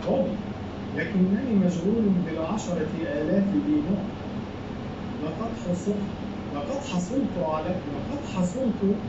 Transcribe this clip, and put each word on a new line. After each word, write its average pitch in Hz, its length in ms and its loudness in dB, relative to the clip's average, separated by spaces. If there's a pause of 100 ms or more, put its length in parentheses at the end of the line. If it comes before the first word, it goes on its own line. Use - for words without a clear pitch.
عقابي، 214 280 2 (640)
لكنني 196 680 4
مشغول 180 380 2 (220)
بالعشرة 160 640 -2 (120)
آلاف 156 420 2 (220)
دينار. 156 400 2 (1200)
لقد 220 320 -4
حصلت، 190 420 0 (580)
لقد 285 220 -4
حصلت 254 600 0
على، 160 320 0
لقد 180 560 -4
حصلت 196 720 2 (120)